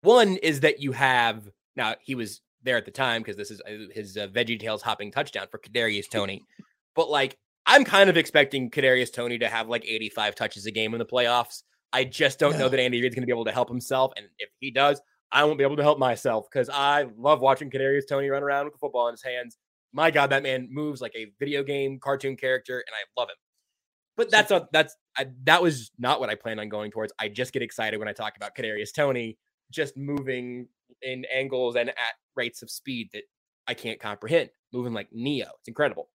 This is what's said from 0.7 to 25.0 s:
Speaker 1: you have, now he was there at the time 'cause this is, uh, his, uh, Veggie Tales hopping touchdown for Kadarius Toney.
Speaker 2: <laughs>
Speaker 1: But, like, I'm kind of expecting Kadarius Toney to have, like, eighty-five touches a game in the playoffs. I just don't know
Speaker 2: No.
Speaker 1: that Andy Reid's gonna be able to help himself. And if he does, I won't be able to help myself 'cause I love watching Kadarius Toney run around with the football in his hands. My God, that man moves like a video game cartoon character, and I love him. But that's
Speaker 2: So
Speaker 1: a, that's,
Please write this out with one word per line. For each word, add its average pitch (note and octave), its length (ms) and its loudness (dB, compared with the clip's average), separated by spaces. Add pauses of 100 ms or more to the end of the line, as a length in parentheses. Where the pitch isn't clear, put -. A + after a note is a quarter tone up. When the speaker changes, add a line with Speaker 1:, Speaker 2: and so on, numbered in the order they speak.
Speaker 1:
you C#3 100 -2
have, A#2 580 2 (260)
now A2+ 260 -2
he C3+ 140 -8
was A2+ 260 -8 (220)
there B2 140 2
at G#2 80 -2
the G2+ 60 -16
time A#2 320 -2
'cause G#2+ 120 -10
this G#2 160 -12
is, G2+ 100 -18
uh, G#2+ 320 -16
his, G#2 240 -10
uh, G#2 100 -6
Veggie A2+ 320 -2
Tales G#2+ 220 -6
hopping G#2 300 -6
touchdown A2 380 -4
for A2 100 -16
Kadarius G#2+ 500 -2
Toney. G2 400 -4
Speaker 2:
<laughs> - 180 -20 (280)
Speaker 1:
But, D#3 160 0
like, C3+ 260 0 (300)
I'm B3+ 160 10
kind G3 260 6
of E3 80 6
expecting C#3 540 2
Kadarius B2+ 420 2
Toney A#2+ 240 -4
to A2+ 100 -2
have, A2+ 220 -4
like, A#2+ 160 -4
eighty-five A2 480 -4
touches G2+ 320 -6
a A2 60 -6
game A2 240 -2
in - 20 -6
the A#2 80 -4
playoffs. A#2+ 560 0 (320)
I C3 120 2
just C3 340 0
don't D3 140 4
know C#3+ 120 0
Speaker 2:
No. B2+ 40 2
Speaker 1:
that C3 100 2
Andy B2 240 0
Reid's B2+ 100 0
gonna B2 140 -4
be B2 40 -2
able A#2 140 -2
to A2 60 -2
help B2 180 0
himself. C3 480 0
And G#2 100 -18 (120)
if G#2 100 -10 (100)
he C3+ 120 -10
does, C#3 280 4 (320)
I C#3+ 120 6
won't D3+ 160 2
be C#3 40 4
able C#3 120 2
to D3 80 0
help D3 160 6
myself A#2 500 0
'cause B2+ 240 -2
I C#3+ 300 2 (120)
love C3+ 240 4
watching C3+ 300 4
Kadarius C3+ 380 0
Toney C#3 220 -2
run C#3 120 0
around C#3+ 240 -2
with D3 80 -12
the - 60 -20
football B2 300 -2
in A#2 40 -6
his A2 80 -18
hands. B2 380 -10 (340)
My D#3 160 4
God, C#3 220 4
that C#3 100 4
man C3 300 -4
moves C#3+ 300 -6
like A#2 140 -12
a A2+ 100 -10 (120)
video C#3+ 240 -4
game C#3 380 -4
cartoon C3+ 360 -4
character, B2+ 440 -4
and A2 160 -14
I G#2 80 -8 (160)
love A#2 100 -2
him. F2+ 60 -14 (800)
But A#3 160 0
that's G#3+ 180 4
Speaker 2:
So G3 80 4
Speaker 1:
a, E3+ 140 -2
that's, D#3 240 2 (200)